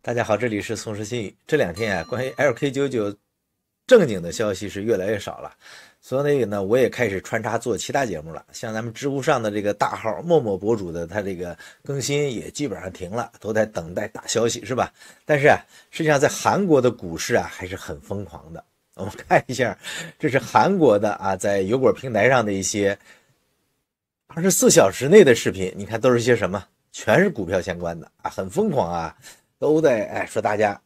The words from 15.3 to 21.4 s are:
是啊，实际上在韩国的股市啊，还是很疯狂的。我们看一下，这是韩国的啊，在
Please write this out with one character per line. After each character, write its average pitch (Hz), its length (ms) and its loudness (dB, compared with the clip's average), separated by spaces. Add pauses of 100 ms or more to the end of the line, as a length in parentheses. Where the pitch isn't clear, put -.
是 139 60 0
啊， 110 160 6 (300)
实 - 100 -8
际 156 80 2
上 147 100 4
在 143 80 4
韩 143 380 0
国 147 160 6
的 123 80 4
股 85 260 -6
市 120 200 -4
啊， 90 180 0
还 92 140 -10
是 92 80 -10
很 78 260 -12
疯 101 240 -8
狂 87 260 -18
的。 - 120 -16 (320)
我 95 100 -10
们 98 80 -10 (160)
看 160 160 4
一 131 80 -8
下， 117 240 -2 (400)
这 156 100 -4
是 131 120 0
韩 139 360 2
国 127 220 6
的 104 160 0
啊， 95 220 -2
在 101 260 0